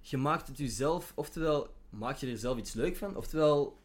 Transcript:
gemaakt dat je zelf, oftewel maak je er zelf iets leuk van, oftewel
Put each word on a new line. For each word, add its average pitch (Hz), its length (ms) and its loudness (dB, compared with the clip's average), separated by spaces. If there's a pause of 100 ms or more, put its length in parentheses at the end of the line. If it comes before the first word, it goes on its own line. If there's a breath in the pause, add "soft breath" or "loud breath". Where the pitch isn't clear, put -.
gemaakt 147 460 0
dat 131 100 -12
je 139 120 -2
zelf, 139 460 0
oftewel 156 600 0 (140)
maak 117 280 -6
je 135 140 -4
er 117 60 -4
zelf 120 200 -2
iets - 160 -6
leuk 156 240 0
van, 196 200 -6
oftewel 151 680 4